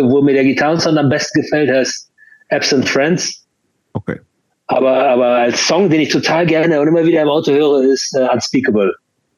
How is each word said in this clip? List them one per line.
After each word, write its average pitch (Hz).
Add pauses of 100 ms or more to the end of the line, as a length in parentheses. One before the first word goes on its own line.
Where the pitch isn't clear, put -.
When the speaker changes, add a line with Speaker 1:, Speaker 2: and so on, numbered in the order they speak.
(100)
Speaker 1:
wo 143
mir 139
der 135
Gitarrensound 156
am 143
besten 147
gefällt, 151
heißt 127 (400)
Absent 139
Friends. - (500)
Speaker 2:
Okay. - (480)
Speaker 1:
Aber, 131
aber 123 (120)
als 120
Song, 175
den 156
ich -
total 160
gerne 156
und 147
immer 165
wieder 160
im 151
Auto 156
höre, 143
ist, 135
äh, 127
Unspeakable. 110 (440)